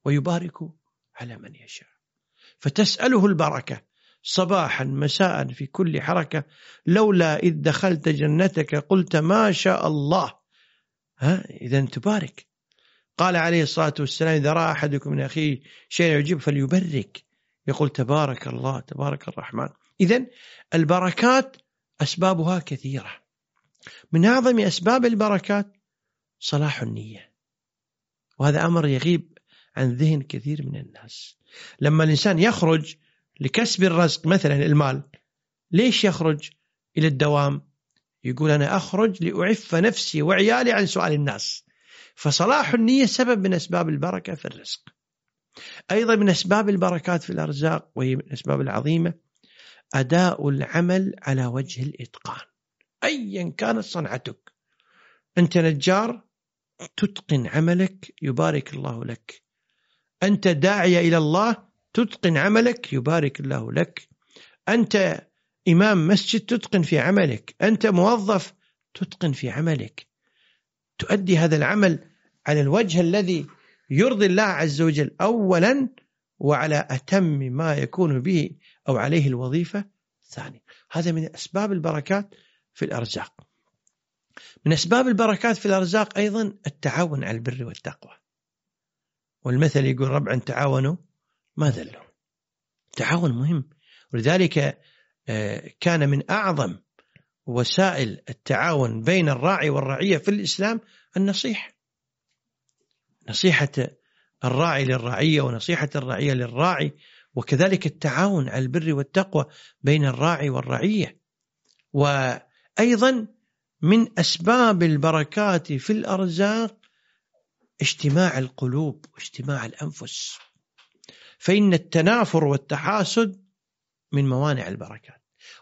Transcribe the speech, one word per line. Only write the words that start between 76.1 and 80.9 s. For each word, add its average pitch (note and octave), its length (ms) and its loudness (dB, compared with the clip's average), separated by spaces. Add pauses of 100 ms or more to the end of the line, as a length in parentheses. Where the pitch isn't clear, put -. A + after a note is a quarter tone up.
وعلى D3 520 0
أتم D#3 480 0
ما C#3 360 -2
يكون C#3+ 460 -2
به D#3+ 300 0 (380)
أو C3+ 80 0
عليه C#3 300 2
الوظيفة C#3 580 -4 (440)
ثانيا. B2+ 320 -16 (320)